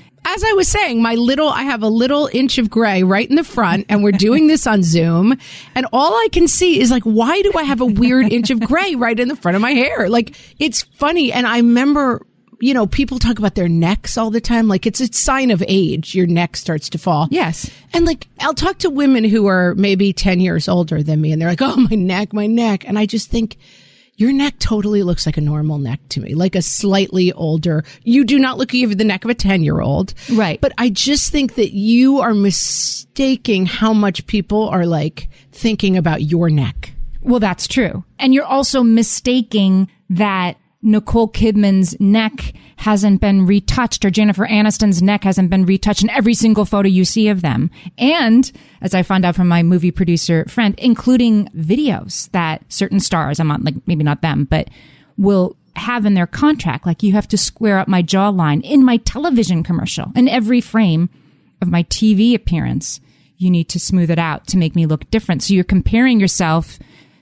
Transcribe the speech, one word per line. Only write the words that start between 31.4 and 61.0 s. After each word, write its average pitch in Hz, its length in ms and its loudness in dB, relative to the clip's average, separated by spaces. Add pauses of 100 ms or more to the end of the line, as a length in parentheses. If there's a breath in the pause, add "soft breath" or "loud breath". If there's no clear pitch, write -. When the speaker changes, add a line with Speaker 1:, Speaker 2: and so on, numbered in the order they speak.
Speaker 1:
that 220 160 0
you 240 480 2
are 233 120 0
mistaking 202 1300 -2
how 220 260 0
much 208 360 0
people 208 400 -2
are, 175 180 -2
like, 160 420 -4 (220 soft breath)
thinking 208 460 -2
about 160 260 -2
your 165 260 0
neck. 139 440 -2 (300)
Speaker 2:
Well, 247 180 0
that's 196 260 -2
true. - 380 -4 (160)
And 262 120 2
you're 277 120 2
also 269 400 0
mistaking 220 1080 0 (200 soft breath)
that 185 480 -2 (280)
Nicole 214 420 2
Kidman's 202 680 2
neck 220 540 0 (240 soft breath)
hasn't 202 440 2
been 196 260 2
retouched 202 580 0
or 202 60 2
Jennifer 196 360 2
Aniston's 208 540 2
neck 202 240 2
hasn't 190 240 2
been 190 160 2
retouched 190 380 0
in 214 80 2
every 226 240 0
single 214 320 2
photo 202 200 0
you 185 200 2
see 214 220 0
of 196 120 -2
them. 139 300 -2 (260 loud breath)
And, 247 560 2 (300 loud breath)
as 190 100 -4
I 185 100 2
found 190 220 0
out 175 100 0
from 180 140 2
my 170 140 2
movie 175 300 2
producer 170 540 0
friend, 214 300 -2
including 233 800 2
videos 170 760 -4
that 165 360 -4
certain - 320 -2
stars, 160 400 -2
I'm 160 60 0
not, 147 180 -2
like, 160 120 -2 (100)
maybe 156 180 0
not 147 160 0
them, 143 240 -2
but 156 240 -2 (480 soft breath)
will 190 400 0 (200)
have 233 280 -4
in 202 80 2
their 180 140 2
contract, 254 580 -2
like, 170 180 -4
"You 202 100 2
have 208 160 0
to 208 100 -2
square 202 400 -2
up 190 100 -2
my 185 140 2
jawline 185 600 0
in 269 220 4
my 240 140 4
television 233 640 0
commercial, - 520 -6
in 247 140 4
every 240 320 0
frame 175 480 0 (540 soft breath)